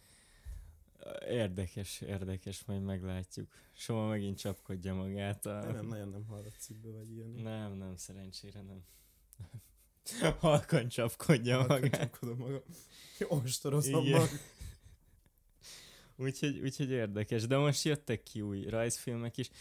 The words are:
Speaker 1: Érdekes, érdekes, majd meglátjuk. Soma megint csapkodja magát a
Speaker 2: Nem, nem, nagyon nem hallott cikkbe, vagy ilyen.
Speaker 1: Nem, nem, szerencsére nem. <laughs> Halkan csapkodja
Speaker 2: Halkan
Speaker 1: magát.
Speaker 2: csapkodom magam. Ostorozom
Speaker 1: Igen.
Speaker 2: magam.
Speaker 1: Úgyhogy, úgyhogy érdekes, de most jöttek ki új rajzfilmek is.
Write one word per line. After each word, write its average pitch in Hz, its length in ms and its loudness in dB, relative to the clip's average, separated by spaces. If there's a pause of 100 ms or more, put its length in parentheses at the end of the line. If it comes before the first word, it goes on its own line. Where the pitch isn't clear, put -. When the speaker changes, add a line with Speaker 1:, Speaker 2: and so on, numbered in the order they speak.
(1300)
Speaker 1:
Érdekes, 98 720 0
érdekes, 95 640 -4
majd 98 180 -4
meglátjuk. 92 680 -4 (200)
Soma 110 360 -2
megint 101 300 0
csapkodja 95 560 -4
magát 101 520 -2
a 104 160 -4
Speaker 2:
Nem, 110 120 -4
nem, 107 120 -6
nagyon 107 220 -6
nem 101 160 -8
hallott 107 340 -12
cikkbe, 110 320 -14
vagy 110 200 -12
ilyen. 113 180 -12
Speaker 1:
Nem, 110 480 -6
nem, 95 200 -8
szerencsére 95 680 -14
nem. 95 180 -14 (1200)
<laughs> 170 360 0
Halkan 147 480 4
csapkodja 120 680 4
Speaker 2:
Halkan 131 240 4
Speaker 1:
magát. 135 200 4
Speaker 2:
csapkodom 120 380 -4
magam. 131 220 -4 (680)
Ostorozom 139 760 2
Speaker 1:
Igen. 139 160 8
Speaker 2:
magam. - 140 6 (1800)
Speaker 1:
Úgyhogy, 135 420 0
úgyhogy 135 320 0
érdekes, 110 560 2
de 131 100 6
most 143 280 4
jöttek 139 380 0
ki - 180 -8
új 101 240 -2
rajzfilmek 117 720 -2
is. 123 140 -4 (100)